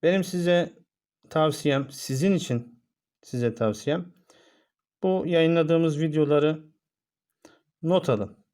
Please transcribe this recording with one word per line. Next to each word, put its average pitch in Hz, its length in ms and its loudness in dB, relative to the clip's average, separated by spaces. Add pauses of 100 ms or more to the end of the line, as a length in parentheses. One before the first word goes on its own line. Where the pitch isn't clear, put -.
Benim 180 200 2
size 175 500 0 (560)
tavsiyem, 143 640 0
sizin 147 420 -2
için 123 500 -6 (380)
size 120 340 -4
tavsiyem, 139 580 -4 (880)
bu 190 240 0
yayınladığımız 165 720 2
videoları 151 640 2 (1160)
not 170 280 0
alın. 104 440 -4